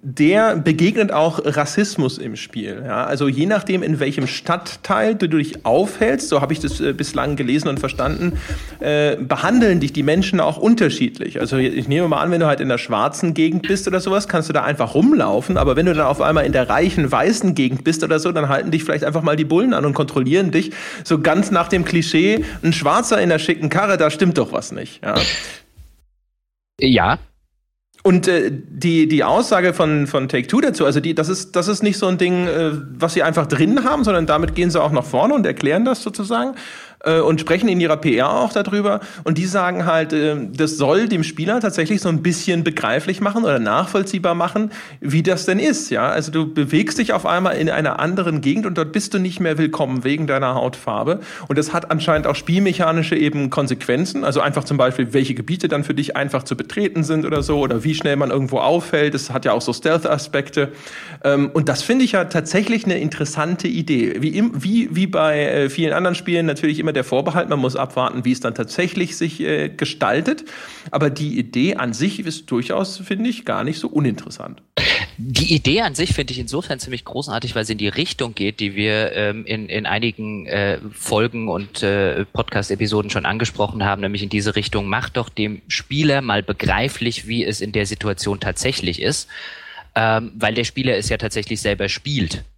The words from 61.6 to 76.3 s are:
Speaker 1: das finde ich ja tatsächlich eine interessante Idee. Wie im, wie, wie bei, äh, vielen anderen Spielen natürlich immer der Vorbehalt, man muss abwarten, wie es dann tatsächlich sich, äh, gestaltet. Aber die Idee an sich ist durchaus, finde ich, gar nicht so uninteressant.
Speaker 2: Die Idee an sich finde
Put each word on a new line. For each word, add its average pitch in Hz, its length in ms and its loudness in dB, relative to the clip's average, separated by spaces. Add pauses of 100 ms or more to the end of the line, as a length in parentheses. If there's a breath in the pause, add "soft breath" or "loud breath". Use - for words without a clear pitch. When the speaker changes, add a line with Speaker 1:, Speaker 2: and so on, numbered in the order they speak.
Speaker 1:
das 135 140 -2
finde 254 220 4
ich - 80 0
ja 185 120 2
tatsächlich 196 600 0
eine 180 140 0
interessante 156 680 -4
Idee. 139 520 0
Wie 151 100 0
im, 208 220 2 (120)
wie, 202 320 0
wie 185 120 2
bei, 156 380 2
äh, 139 240 0
vielen 151 240 -2
anderen 175 220 0
Spielen 170 300 0
natürlich 151 420 0
immer 151 60 -2
der 135 100 0
Vorbehalt, 151 460 0
man 143 100 0
muss 127 160 0
abwarten, 127 480 -2
wie 127 80 2
es 127 80 0
dann 117 160 -4
tatsächlich 175 640 -4
sich, 160 240 -4
äh, 151 260 -2
gestaltet. 160 800 -2 (440 loud breath)
Aber 143 200 0
die 151 280 -4
Idee 123 380 0
an 120 160 -4
sich 147 280 -2
ist 165 300 -10
durchaus, 139 500 -2
finde 208 300 -4
ich, 226 140 -8
gar - 220 -4
nicht 156 120 -4
so - 120 -6
uninteressant. - 720 -4 (540 loud breath)
Speaker 2:
Die 131 360 0
Idee 156 280 2
an 170 140 -2
sich 180 180 0
finde 135 180 -4